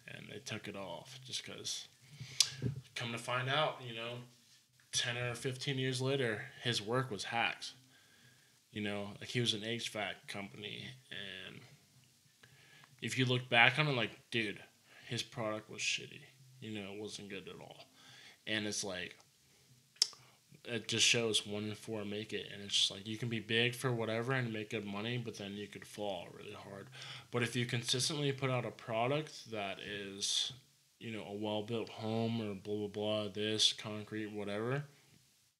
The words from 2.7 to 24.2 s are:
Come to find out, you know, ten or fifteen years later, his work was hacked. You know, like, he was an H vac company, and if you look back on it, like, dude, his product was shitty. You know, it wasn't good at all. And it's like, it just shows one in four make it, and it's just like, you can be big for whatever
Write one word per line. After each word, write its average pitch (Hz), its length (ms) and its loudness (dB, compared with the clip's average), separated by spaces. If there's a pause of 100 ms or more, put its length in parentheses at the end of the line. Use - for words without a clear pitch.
Come 117 180 -2
to 117 60 -2
find 127 320 0
out, 147 360 2
you 120 80 -8
know, 120 260 -6 (720)
ten 120 260 0
or 123 160 0
fifteen 131 420 -2
years 131 240 2
later, 127 500 2 (120)
his 113 180 4
work 127 300 2
was 98 140 -4
hacked. - 500 0 (960)
You 107 120 -4
know, 101 360 -2
like, - 120 -10
he 123 100 2
was 113 140 4
an 104 100 -4
H 113 240 -2
vac 98 380 -2
company, 101 640 -8 (200)
and 95 500 -10 (1400)
if 113 180 -2
you 131 60 6
look 123 240 2
back 123 300 10
on 151 100 6
it, 143 80 4
like, 107 140 2 (200)
dude, 107 320 0 (440)
his 120 160 -2
product 107 480 -4
was 101 100 -8
shitty. - 400 -2 (400)
You 110 120 -8
know, 101 200 -6
it 104 80 -8
wasn't 101 300 -8
good 92 180 -8
at 90 100 -12
all. - 280 -14 (600)
And 107 200 2
it's 104 180 0
like, 90 320 -4 (1500)
it 113 220 -4
just 113 200 6
shows 113 400 4
one 104 180 -2
in 107 120 -2
four 107 280 -6
make 104 300 -6
it, - 180 -4
and 101 100 -10
it's 101 120 -4
just - 160 6
like, 98 160 -8
you 110 100 -2
can 117 140 0
be 113 100 0
big 117 340 6
for 131 160 0
whatever 117 420 2